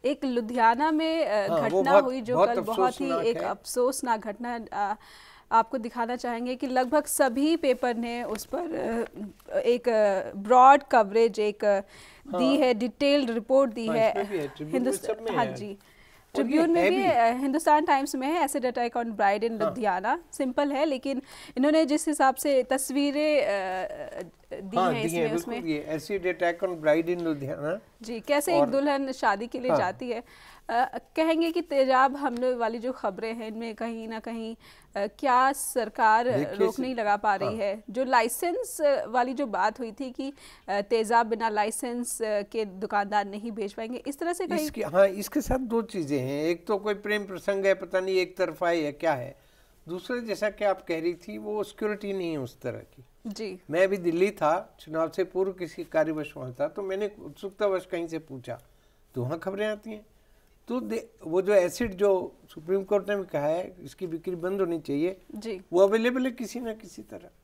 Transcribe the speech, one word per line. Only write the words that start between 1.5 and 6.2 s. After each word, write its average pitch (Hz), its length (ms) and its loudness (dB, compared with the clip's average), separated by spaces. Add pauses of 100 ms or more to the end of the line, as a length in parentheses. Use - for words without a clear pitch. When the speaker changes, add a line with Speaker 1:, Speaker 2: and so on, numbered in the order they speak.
Speaker 2:
हाँ, 220 180 2
वो 190 140 2
Speaker 1:
घटना 269 100 4
Speaker 2:
बहुत, 294 120 8
Speaker 1:
हुई 254 160 -2
जो 233 140 -4
Speaker 2:
बहुत 190 140 6
Speaker 1:
कल 240 120 0
बहुत 220 180 -4
ही 196 80 4
Speaker 2:
अफसोसनाक 269 400 0
Speaker 1:
एक 233 100 2
Speaker 2:
है। 170 60 -4
Speaker 1:
अफसोसनाक 247 760 -2
घटना, 233 400 -8 (120)
अ, 208 240 -2 (560)
आपको 226 260 4
दिखाना 233 380 -4
चाहेंगे 247 400 -4